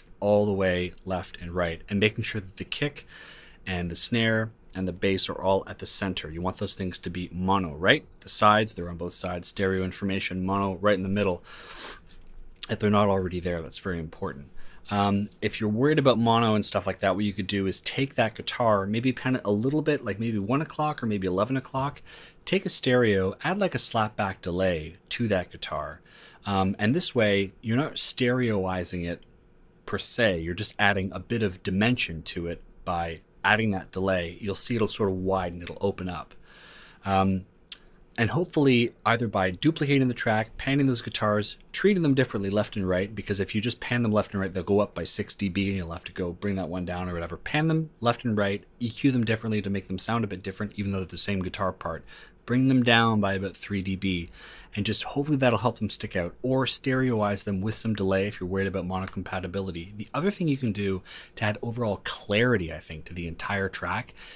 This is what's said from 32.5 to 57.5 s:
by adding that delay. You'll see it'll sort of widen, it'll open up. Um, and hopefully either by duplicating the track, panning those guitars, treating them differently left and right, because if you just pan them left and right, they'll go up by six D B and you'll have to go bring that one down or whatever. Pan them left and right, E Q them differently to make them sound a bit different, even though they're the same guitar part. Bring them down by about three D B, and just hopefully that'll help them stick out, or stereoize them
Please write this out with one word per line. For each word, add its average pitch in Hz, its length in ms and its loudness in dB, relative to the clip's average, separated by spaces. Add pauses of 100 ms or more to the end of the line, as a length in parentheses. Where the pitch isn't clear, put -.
by 85 380 -4 (220)
adding 107 280 2
that 92 200 -6
delay. 92 480 -2
You'll 98 140 -4
see - 220 -4
it'll 107 120 2
sort 101 220 -2
of 95 60 0
widen, 92 480 -2
it'll 85 180 -12
open 95 280 -2
up. - 260 -10 (680)
Um, 95 420 2 (720)
and 110 120 2
hopefully 135 640 4 (120)
either 117 220 2
by 95 240 0
duplicating 139 560 2
the 120 60 0
track, 110 420 -2
panning 139 300 2
those 123 160 2
guitars, 104 560 0 (160)
treating 196 280 4
them 143 120 4
differently 113 360 0
left 104 280 0
and 95 100 0
right, 95 260 0
because 101 280 -2
if - 120 -4
you 110 60 0
just 117 220 -2
pan 120 220 0
them 107 100 2
left 101 180 2
and 98 80 -2
right, 95 140 -2
they'll 92 100 -4
go 101 160 4
up 101 160 0
by 85 80 -4
six - 320 -4
D 101 140 -2
B 98 180 0
and 101 80 0
you'll 85 160 -6
have - 140 -10
to - 80 -16
go 87 180 -4
bring 98 240 -4
that 87 140 -4
one 90 160 -4
down 90 240 -4
or 87 40 -4
whatever. 85 220 -6
Pan 156 320 0
them 160 220 0 (100)
left 117 240 0
and 110 140 0
right, 101 260 0 (160)
E 120 100 -2
Q 135 220 2
them 123 140 2
differently 110 360 0
to 98 80 -4
make 98 200 -4
them 92 100 -4
sound 113 240 0
a 104 40 -2
bit 92 160 -8
different, 101 340 -6
even 98 160 -2
though 95 60 -2
they're 92 80 -4
the 85 100 -12
same 98 240 -2
guitar 92 320 -2
part. 82 320 -8 (400)
Bring 127 220 4
them 131 160 6
down 117 360 6
by 98 140 4
about 95 240 -4
three 101 240 -2
D 92 160 -2
B, 92 320 0 (480)
and 101 80 -2
just 107 180 0
hopefully 143 340 0
that'll 120 220 4
help 117 200 0
them 104 100 -2
stick - 260 -6
out, 87 260 -2
or 131 260 2
stereoize 120 760 0
them 98 160 -2